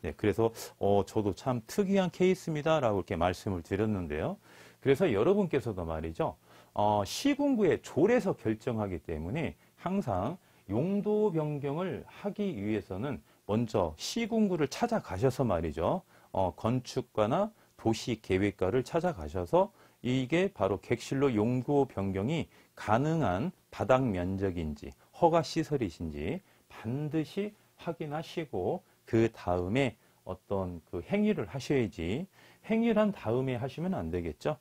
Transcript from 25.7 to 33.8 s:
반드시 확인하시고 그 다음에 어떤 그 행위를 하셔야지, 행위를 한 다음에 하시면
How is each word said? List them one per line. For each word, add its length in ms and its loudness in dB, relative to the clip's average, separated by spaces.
반드시 840 -4
확인하시고 1040 -4
그 260 4
다음에 640 0
어떤 560 -6
그 120 -6
행위를 420 0
하셔야지, 840 -2
행위를 360 2
한 120 4
다음에 420 -2
하시면 380 -4